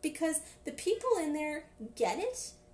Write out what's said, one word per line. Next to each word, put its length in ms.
because 400
the 80
people 460
in 160
there 300
get 240
it 340